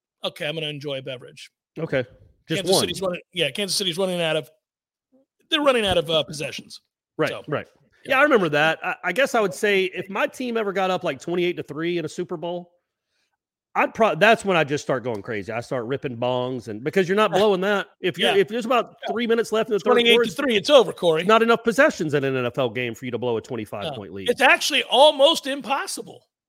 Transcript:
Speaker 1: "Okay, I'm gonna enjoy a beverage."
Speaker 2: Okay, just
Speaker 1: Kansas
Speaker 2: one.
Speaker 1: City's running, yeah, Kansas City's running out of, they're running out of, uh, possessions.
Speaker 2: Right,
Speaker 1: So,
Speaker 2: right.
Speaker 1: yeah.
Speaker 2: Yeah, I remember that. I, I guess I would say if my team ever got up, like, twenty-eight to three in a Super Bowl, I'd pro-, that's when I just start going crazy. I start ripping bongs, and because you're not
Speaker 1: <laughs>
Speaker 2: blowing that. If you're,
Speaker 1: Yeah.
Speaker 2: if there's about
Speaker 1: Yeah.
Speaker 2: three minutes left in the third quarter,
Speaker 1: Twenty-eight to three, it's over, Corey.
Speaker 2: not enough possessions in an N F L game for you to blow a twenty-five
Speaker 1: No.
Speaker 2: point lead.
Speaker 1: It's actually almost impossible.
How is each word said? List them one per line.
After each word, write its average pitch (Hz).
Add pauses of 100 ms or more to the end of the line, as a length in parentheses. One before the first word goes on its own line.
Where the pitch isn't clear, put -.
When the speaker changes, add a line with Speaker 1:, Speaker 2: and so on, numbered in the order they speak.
(240)
Speaker 1:
"Okay, 180
I'm 151
gonna 156
enjoy 143
a -
beverage." 135 (300)
Speaker 2:
Okay, 147 (440)
just 180
Speaker 1:
Kansas 175
Speaker 2:
one. 190
Speaker 1:
City's 185
running, 180 (120)
yeah, 165
Kansas 196
City's 180
running 185
out 160
of, 147 (960)
they're 311
running 247
out 180
of, 160
uh, 156
possessions. - (360)
Speaker 2:
Right, 147
Speaker 1:
So, 107
Speaker 2:
right. 135 (380)
Speaker 1:
yeah. -
Speaker 2:
Yeah, 262
I 277
remember 226
that. 151
I, 175 (100)
I 180
guess 262
I 233
would 196
say 196
if 180
my 226
team 240
ever 202
got 190
up, 180
like, 143
twenty-eight 175
to 151
three 165
in 160
a 147
Super 180
Bowl, 175 (1040)
I'd 240
pro-, 208
that's 208
when 190
I 156
just 139
start 131
going 113
crazy. 107
I 117
start 123
ripping 131
bongs, 123
and 107
because 160
you're 190
not 208
Speaker 1:
<laughs> 196
Speaker 2:
blowing 180
that. 196 (140)
If 185
you're, 190
Speaker 1:
Yeah. 196
Speaker 2:
if 180
there's 226
about 226 (120)
Speaker 1:
Yeah. -
Speaker 2:
three 233
minutes 226
left 220
in 226
the 202
third -
quarter, 240
Speaker 1:
Twenty-eight 233
to 196
three, 269
it's 196
over, 240
Corey. 165
Speaker 2:
not 220
enough 226
possessions 233
in 143
an 135
N 127
F 120
L 127
game 120
for 131
you 123
to 120
blow 117
a 107
twenty-five 110
Speaker 1:
No. 151
Speaker 2:
point 98
lead. 98
Speaker 1:
It's 247
actually 262
almost 285
impossible. - (220)